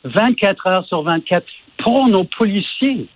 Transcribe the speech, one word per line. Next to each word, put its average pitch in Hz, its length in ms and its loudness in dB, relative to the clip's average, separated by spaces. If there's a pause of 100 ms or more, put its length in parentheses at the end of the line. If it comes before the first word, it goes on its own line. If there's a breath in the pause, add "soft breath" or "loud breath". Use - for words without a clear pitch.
vingt-quatre 202 600 0
heures 185 200 0
sur 165 160 -4
vingt-quatre 170 440 -2 (320)
pour 247 300 2
nos 190 160 4
policiers. 208 920 -2